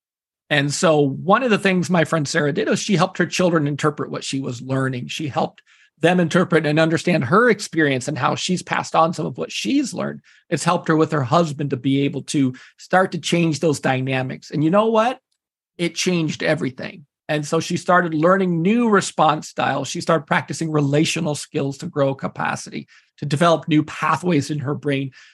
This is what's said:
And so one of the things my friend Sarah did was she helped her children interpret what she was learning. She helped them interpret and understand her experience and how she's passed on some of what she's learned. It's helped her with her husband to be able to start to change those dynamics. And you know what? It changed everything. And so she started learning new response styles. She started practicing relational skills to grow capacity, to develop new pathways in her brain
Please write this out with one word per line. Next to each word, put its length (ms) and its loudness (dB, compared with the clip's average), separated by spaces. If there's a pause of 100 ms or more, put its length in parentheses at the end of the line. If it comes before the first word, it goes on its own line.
(500)
And 220 0
so 280 4
one 420 2
of 80 2
the 80 4
things 320 0
my 140 4
friend 240 -2
Sarah 240 0
did 160 -2
was 100 0
she 180 -2
helped 220 0
her 80 2
children 400 0
interpret 440 -2
what 140 -8
she 160 -6
was 220 -8
learning. 460 -4
She 180 -8
helped 360 -4 (360)
them 220 4
interpret 440 2
and 140 2
understand 460 2
her 260 4
experience 580 0
and 80 -4
how 200 0
she's 260 -2
passed 320 -4
on 180 2
some 140 -6
of 100 -8
what 160 -8
she's 400 -2
learned. 300 -6 (260)
It's 160 -2
helped 240 0
her 80 4
with 160 2
her 120 0
husband 460 0
to 60 -4
be 260 0
able 200 -2
to 320 0 (240)
start 340 0
to 60 -6
change 420 0
those 200 0
dynamics. 680 -4
And 140 0
you 60 2
know 160 4
what? 340 0 (560)
It 180 -4
changed 480 -2
everything. 640 -4 (220)
And 180 -2
so 140 0
she 160 -4
started 380 2
learning 480 2
new 260 2
response 600 2
styles. 400 -4
She 120 -8
started 260 0
practicing 460 -2
relational 640 0
skills 440 -6
to 80 -10
grow 280 0
capacity, 760 -8 (300)
to 80 -8
develop 420 2
new 160 4
pathways 640 0
in 100 -4
her 140 -4
brain 380 -4 (220)